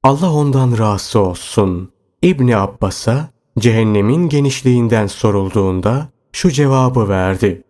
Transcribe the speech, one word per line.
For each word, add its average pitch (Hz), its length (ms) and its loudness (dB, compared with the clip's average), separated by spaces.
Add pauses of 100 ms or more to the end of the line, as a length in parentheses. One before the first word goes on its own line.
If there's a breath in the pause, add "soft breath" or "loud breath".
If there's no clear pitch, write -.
Allah 151 300 2
ondan 135 440 2
razı 107 420 0
olsun. 92 680 -2 (320)
İbni 131 360 2
Abbas'a 135 720 -4 (300)
cehennemin 110 720 2
genişliğinden 123 760 0
sorulduğunda 98 1000 -2 (220)
şu 180 200 0
cevabı 131 580 0
verdi. 95 600 -2